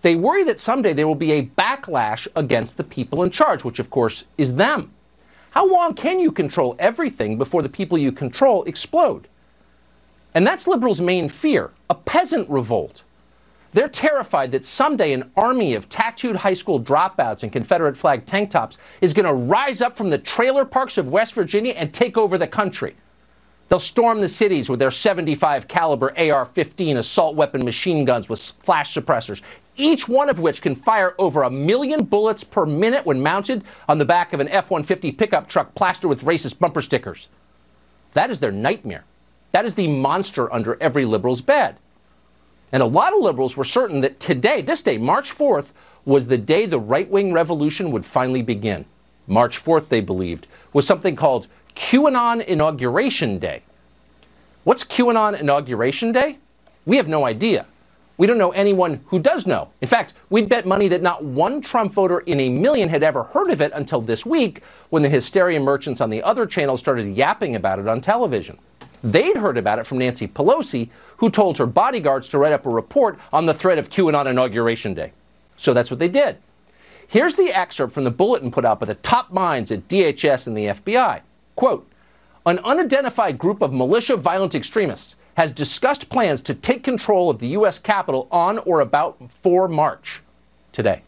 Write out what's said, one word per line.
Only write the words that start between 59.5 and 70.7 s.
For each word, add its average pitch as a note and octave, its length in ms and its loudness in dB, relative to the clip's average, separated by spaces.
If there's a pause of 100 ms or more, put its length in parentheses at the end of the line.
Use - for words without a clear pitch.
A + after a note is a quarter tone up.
In B2 60 -6
fact, E3+ 280 0 (160)
we'd G#3 180 2
bet A#3 160 2
money G3 220 2
that F3+ 160 2
not F3 200 0
one E3 380 -2
Trump A3 320 -2
voter F3+ 280 2
in D#3 180 -2
a C3 100 0
million G3 400 2
had D3+ 140 2
ever C#3+ 180 2
heard F4 300 0
of D3 100 0
it D3+ 140 0
until C#3 260 -4
this A2+ 240 -4
week, B3+ 380 -2 (260)
when D#3+ 140 2
the C#3 60 4
hysteria D#3+ 500 2
merchants C#3 420 -2
on A2+ 80 0
the A2 140 -4
other A#3 240 0
channel C#3 280 -2
started A#2 400 -2
yapping C#3+ 400 0
about F#2+ 220 -2
it G2+ 100 -4
on A#2 140 -2
television. D3 560 -2 (460)
They'd A3 320 4
heard G3 220 0
about G#2 220 0
it A2+ 60 -8
from C3+ 120 -6
Nancy B2 320 -2
Pelosi, D3+ 600 0 (280)